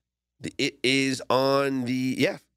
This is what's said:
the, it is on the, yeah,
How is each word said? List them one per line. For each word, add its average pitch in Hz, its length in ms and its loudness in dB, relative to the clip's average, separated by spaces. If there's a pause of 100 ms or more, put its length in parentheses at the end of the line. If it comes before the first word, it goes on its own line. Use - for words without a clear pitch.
(400)
the, - 180 -10
it 135 240 -4
is 135 480 0
on 135 540 2
the, 127 340 -2
yeah, 165 200 0 (180)